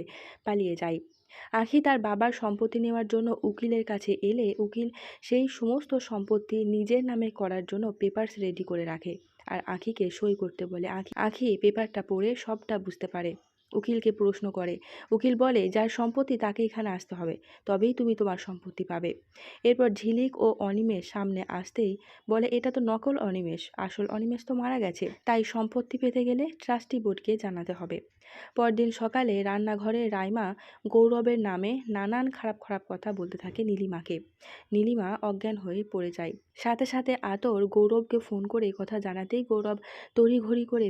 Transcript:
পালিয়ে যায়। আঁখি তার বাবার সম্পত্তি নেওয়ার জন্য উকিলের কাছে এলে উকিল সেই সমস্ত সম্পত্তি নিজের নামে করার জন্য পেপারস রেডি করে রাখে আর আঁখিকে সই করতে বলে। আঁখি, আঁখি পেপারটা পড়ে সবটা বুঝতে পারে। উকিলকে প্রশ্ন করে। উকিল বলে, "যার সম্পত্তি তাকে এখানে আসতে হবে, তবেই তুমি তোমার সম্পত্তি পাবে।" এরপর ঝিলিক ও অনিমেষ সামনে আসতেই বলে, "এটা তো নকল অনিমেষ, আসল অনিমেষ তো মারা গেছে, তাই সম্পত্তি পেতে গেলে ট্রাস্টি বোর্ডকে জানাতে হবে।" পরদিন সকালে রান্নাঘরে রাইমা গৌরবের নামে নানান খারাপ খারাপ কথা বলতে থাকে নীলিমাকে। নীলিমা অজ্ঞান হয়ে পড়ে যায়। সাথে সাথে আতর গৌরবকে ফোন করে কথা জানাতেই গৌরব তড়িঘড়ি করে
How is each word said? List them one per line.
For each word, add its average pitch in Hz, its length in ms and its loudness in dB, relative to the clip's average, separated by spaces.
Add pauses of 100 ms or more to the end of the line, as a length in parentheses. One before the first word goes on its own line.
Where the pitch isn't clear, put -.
(440)
পালিয়ে 202 320 0
যায়। 165 220 -2 (540)
আঁখি 226 280 4
তার 277 180 4
বাবার 214 340 2
সম্পত্তি 220 480 0
নেওয়ার 233 260 0
জন্য 226 220 2 (140)
উকিলের 226 420 0
কাছে 202 280 -2 (100)
এলে 220 240 2 (120)
উকিল 214 300 0 (340)
সেই 254 260 4
সমস্ত 254 500 -2
সম্পত্তি 214 680 -2
নিজের 214 400 2
নামে 226 260 0
করার 190 360 -4
জন্য 202 260 -4
পেপারস 214 460 -2
রেডি 185 260 -4
করে 175 200 -4
রাখে 165 300 -6 (320)
আর 185 200 -6
আঁখিকে 190 440 -4
সই 202 240 0
করতে 185 320 -4
বলে। 180 220 -6
আঁখি, 190 280 -8
আঁখি 220 300 0 (100)
পেপারটা 214 460 0
পড়ে 196 340 0
সবটা 220 420 -6
বুঝতে 190 280 -8
পারে। 175 260 -4 (400)
উকিলকে 220 400 2
প্রশ্ন 202 380 2
করে। 175 240 -4 (360)
উকিল 247 240 4
বলে, 240 340 4
"যার 214 200 2
সম্পত্তি 254 500 0
তাকে 214 260 -2
এখানে 220 260 -2
আসতে 185 240 -8
হবে, 170 200 -4 (300)
তবেই 208 300 4
তুমি 233 200 2
তোমার 196 240 0
সম্পত্তি 185 460 -10
পাবে।" 170 260 -4 (540)
এরপর 247 260 8
ঝিলিক 226 500 0
ও 220 60 6 (120)
অনিমেষ 202 520 0
সামনে 196 380 -2
আসতেই 190 440 -2 (360)
বলে, 220 240 4
"এটা 247 180 2
তো 254 100 -2
নকল 226 380 0
অনিমেষ, 185 440 -2 (160)
আসল 190 280 -4
অনিমেষ 226 380 -4
তো - 100 -6
মারা 247 240 -2
গেছে, 180 280 -2 (180)
তাই 226 200 4
সম্পত্তি 233 540 -2
পেতে 247 260 2
গেলে 247 200 2 (140)
ট্রাস্টি 240 400 -2
বোর্ডকে 214 380 -2
জানাতে 185 360 -6
হবে।" 180 260 -6 (560)
পরদিন 233 360 4
সকালে 226 520 0
রান্নাঘরে 208 680 0
রাইমা 202 380 -2 (420)
গৌরবের 233 500 6
নামে 196 340 0 (160)
নানান 214 420 0
খারাপ 220 300 -6
খারাপ 196 280 -6
কথা 185 240 -8
বলতে 180 240 -6
থাকে 185 280 -8
নীলিমাকে। 190 520 -2 (540)
নীলিমা 214 380 2 (140)
অজ্ঞান 208 340 -2
হয়ে 190 280 -4
পড়ে 180 260 -2
যায়। 170 220 -6 (220)
সাথে 233 320 0
সাথে 254 260 0 (100)
আতর 208 440 0
গৌরবকে 226 520 4
ফোন 202 280 -4
করে 220 260 0
কথা 196 260 -6
জানাতেই 190 440 -4
গৌরব 214 360 0 (360)
তড়িঘড়ি 233 500 6
করে 233 260 2